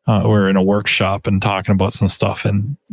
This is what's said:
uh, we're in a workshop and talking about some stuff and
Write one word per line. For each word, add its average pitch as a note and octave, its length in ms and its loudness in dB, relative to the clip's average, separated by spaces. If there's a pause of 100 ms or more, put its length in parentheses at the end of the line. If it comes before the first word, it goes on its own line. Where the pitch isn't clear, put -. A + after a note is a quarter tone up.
uh, G#2 200 2
we're G#2 240 4
in F#2+ 60 2
a F#2+ 80 2
workshop G2+ 640 -2
and G2 140 0
talking G2+ 320 0
about F#2+ 200 0
some G2+ 140 0
stuff - 380 -2
and G#2 320 -2 (140)